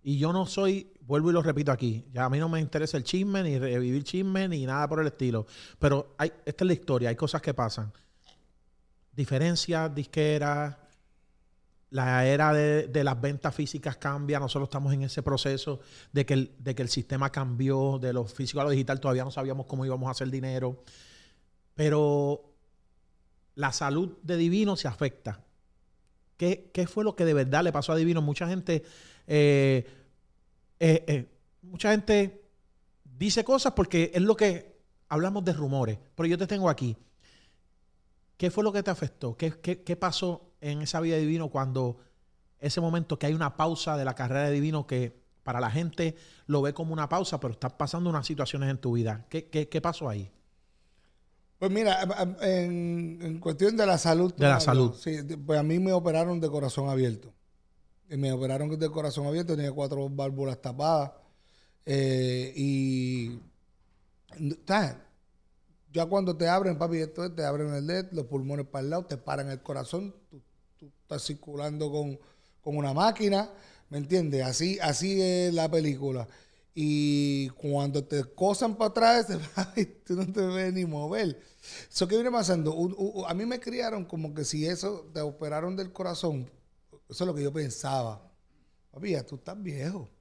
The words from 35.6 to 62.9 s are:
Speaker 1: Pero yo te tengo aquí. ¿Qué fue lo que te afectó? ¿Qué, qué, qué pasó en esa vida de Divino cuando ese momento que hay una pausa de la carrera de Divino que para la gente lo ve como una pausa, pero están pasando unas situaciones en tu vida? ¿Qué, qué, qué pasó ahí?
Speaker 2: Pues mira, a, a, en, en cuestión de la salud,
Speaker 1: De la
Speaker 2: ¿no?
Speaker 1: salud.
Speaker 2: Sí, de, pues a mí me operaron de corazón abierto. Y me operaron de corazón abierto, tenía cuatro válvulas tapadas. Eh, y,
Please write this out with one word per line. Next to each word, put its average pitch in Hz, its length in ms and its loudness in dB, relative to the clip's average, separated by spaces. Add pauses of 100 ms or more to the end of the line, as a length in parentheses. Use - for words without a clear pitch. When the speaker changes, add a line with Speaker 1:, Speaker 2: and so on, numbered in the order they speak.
Speaker 1:
Pero 165 140 0
yo 170 100 2
te 185 80 0
tengo 190 240 2
aquí. 120 260 -2 (1400)
¿Qué 175 140 0
fue 214 140 0
lo 208 80 2
que 202 100 0
te 196 80 -2
afectó? 131 460 -6
¿Qué, 160 140 -2 (100)
qué, 175 220 -6
qué 175 140 -4
pasó 175 500 -2 (160)
en 147 180 -4
esa 151 200 -4
vida 165 160 0
de 156 60 2
Divino 156 280 -2
cuando 131 480 -2 (600)
ese 147 220 -2
momento 165 380 0
que - 80 -2
hay 151 80 2
una 160 240 -2
pausa 160 400 0
de 135 80 -2
la 131 80 -2
carrera 131 300 0
de 147 80 2
Divino 147 340 0
que 123 340 -4 (220)
para 123 180 -2
la 117 100 0
gente 160 460 -2 (300)
lo 143 160 2
ve 143 100 0
como 160 220 -6
una 156 140 -2
pausa, 175 300 -2
pero 123 140 -4
están 127 240 -6
pasando 170 320 -2
unas 151 180 -2
situaciones 139 440 -2
en 135 80 -2
tu 123 140 -2
vida? 110 360 0
¿Qué, 160 220 -8
qué, 151 180 -2
qué 160 140 -2
pasó 165 260 -4
ahí? 101 220 -6 (1300)
Speaker 2:
Pues 185 120 0
mira, 196 300 2
a, 190 220 -2
a, 185 260 -2 (140)
en, 170 580 -4
en 165 200 -6
cuestión 180 360 2
de 220 80 4
la 185 140 4
salud, 170 360 4
Speaker 1:
De 143 120 4
la 139 80 8
Speaker 2:
¿no? 117 60 4
Speaker 1:
salud. 127 340 6
Speaker 2:
Sí, 156 260 -6
de, 147 160 -8
pues 151 220 0
a 147 40 4
mí 160 160 2
me 185 140 2
operaron 170 480 2
de 160 80 0
corazón 139 400 -2
abierto. 123 460 0 (760)
Y 156 80 -8
me 135 160 0
operaron 135 460 -2
de 156 120 0
corazón 147 360 -4
abierto, 165 280 -2
tenía 143 180 -2
cuatro 139 360 -4
válvulas 139 540 -4
tapadas. 143 500 0 (720)
Eh, 131 720 0
y, 127 840 0 (1300)